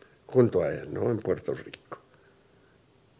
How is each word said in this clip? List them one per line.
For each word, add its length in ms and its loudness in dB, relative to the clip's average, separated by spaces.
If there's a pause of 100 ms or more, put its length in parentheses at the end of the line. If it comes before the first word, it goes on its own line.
(260)
junto 360 4
a 120 0
él, 200 -8
¿no? 160 -2
En 100 -2
Puerto 340 -2
Rico. 460 -14 (1200)